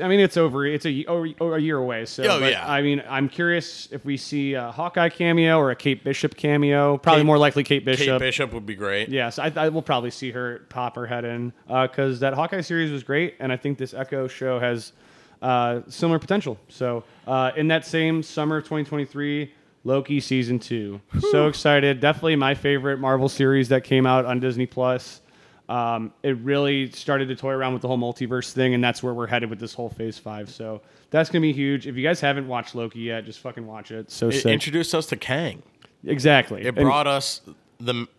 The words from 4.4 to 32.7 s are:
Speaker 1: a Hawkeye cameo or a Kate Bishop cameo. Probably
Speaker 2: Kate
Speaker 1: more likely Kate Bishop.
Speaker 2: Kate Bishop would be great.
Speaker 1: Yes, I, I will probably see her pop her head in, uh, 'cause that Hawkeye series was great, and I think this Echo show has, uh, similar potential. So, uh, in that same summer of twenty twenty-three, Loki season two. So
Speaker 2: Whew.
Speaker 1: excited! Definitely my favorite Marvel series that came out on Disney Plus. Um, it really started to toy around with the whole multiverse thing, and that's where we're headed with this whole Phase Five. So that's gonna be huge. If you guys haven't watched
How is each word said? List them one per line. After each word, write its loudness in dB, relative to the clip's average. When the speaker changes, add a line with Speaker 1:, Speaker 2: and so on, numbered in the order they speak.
Speaker 1:
a -6
Hawkeye 0
cameo 4
or 4
a -2
Kate -2
Bishop -2
cameo. 4
Probably 6
Speaker 2:
Kate 4
Speaker 1:
more 6
likely 4
Kate 0
Bishop. 2
Speaker 2:
Kate 2
Bishop -2
would -10
be -10
great. -2
Speaker 1:
Yes, -2
I, -2
I 2
will -4
probably -2
see -10
her -8
pop -8
her -8
head -4
in, -6
uh, 2
'cause -2
that 0
Hawkeye -2
series -2
was -8
great, -2
and -2
I -2
think -4
this -8
Echo -4
show -2
has, -2
uh, 2
similar 0
potential. -2
So, -4
uh, 2
in 2
that 2
same 0
summer -2
of -6
twenty -4
twenty-three, -6
Loki 0
season 0
two. -8
So 4
Speaker 2:
Whew. 4
Speaker 1:
excited! 4
Definitely 2
my 2
favorite 0
Marvel 2
series 4
that 4
came 4
out 4
on -2
Disney -2
Plus. -2
Um, -2
it 0
really 0
started -2
to -4
toy -6
around -2
with -4
the -4
whole 0
multiverse -4
thing, 2
and 2
that's 0
where -4
we're -6
headed -2
with -10
this -12
whole -8
Phase -8
Five. -12
So -12
that's 2
gonna 2
be 2
huge. -2
If -10
you -6
guys 0
haven't 0
watched -6